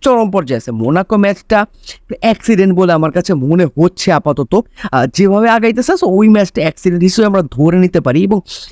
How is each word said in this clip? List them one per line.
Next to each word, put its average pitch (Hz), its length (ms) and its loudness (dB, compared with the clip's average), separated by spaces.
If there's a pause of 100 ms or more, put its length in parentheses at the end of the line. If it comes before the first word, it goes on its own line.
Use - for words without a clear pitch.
চরম 233 300 0
পর্যায়ে 135 260 -2
আছে। 120 140 -10
মোনাকো 151 460 -2
ম্যাচটা 202 480 0 (540)
অ্যাক্সিডেন্ট 196 540 0
বলে 175 200 2
আমার 156 180 0
কাছে 180 220 -2
মনে 160 320 0
হচ্ছে 170 460 -2
আপাতত, 147 440 -2
আহ, 165 580 -2
যেভাবে 202 360 2
আগাইতেছে, 226 440 0
so 359 140 -2
ওই 208 220 4
ম্যাচটা 208 320 2
অ্যাক্সিডেন্ট 175 420 -2
হিসেবে 208 220 2
আমরা 196 160 0
ধরে 160 380 0
নিতে 180 220 2
পারি। 143 220 0
এবং 196 160 0 (320)